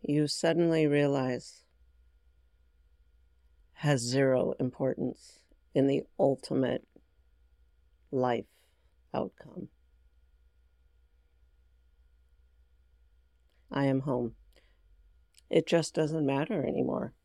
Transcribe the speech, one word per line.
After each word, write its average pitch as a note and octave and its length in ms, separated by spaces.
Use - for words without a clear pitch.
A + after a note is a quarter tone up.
you D3 240
suddenly E3 600
realize C#3 760
has D3 260
zero B2+ 580
importance - 800
in C#3 140
the C#3 160
ultimate C3+ 680
life B2 360
outcome. - 540
I C#3 140
am C3+ 160
home. B2 340
It D#3+ 180
just E3 280
doesn't D#3 320
matter C#3 400
anymore. - 480